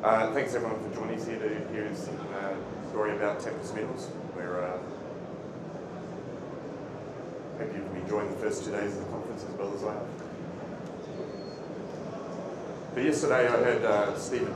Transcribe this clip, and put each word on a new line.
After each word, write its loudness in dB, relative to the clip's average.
Uh, 8
thanks 2
everyone 2
for -4
joining -2
us -2
here -2
to 2
hear 0
some, -4
uh, -2
story 2
about 2
Tempest -4
Minerals. -2
We're, -2
uh, 0
hope -2
you've -4
been -2
enjoying 2
the -2
first 0
two -2
days 0
of -2
the -4
conference -4
as -6
well 0
as -2
I 0
have. -2
But 2
yesterday 8
I 6
heard, 6
uh, 6
Stephen 2